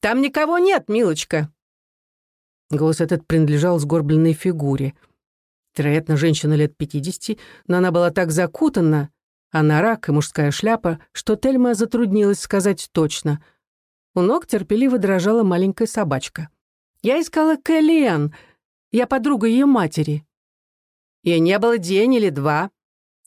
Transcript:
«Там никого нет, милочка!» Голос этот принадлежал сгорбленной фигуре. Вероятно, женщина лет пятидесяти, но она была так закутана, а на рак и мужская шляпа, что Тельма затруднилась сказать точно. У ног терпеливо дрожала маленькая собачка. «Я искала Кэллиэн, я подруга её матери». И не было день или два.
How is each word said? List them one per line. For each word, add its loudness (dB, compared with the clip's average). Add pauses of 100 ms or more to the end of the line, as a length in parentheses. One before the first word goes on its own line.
«Там 0
никого 0
нет, 0
милочка!» -2 (1160)
Голос 0
этот -2
принадлежал 2
сгорбленной 2
фигуре. -2 (800)
Вероятно, 0
женщина 0
лет 0
пятидесяти, -8 (280)
но 0
она 2
была 2
так -2
закутана, 0 (420)
а 0
на 2
рак -2
и 0
мужская -2
шляпа, -2 (140)
что -4
Тельма 2
затруднилась 0
сказать -2
точно. -2 (720)
У 0
ног 0
терпеливо 0
дрожала 2
маленькая 0
собачка. -6 (520)
«Я 0
искала 0
Кэллиэн, 2 (560)
я 0
подруга -2
её 4
матери». 0 (960)
И 0
не 2
было 2
день 0
или 2
два. -2 (560)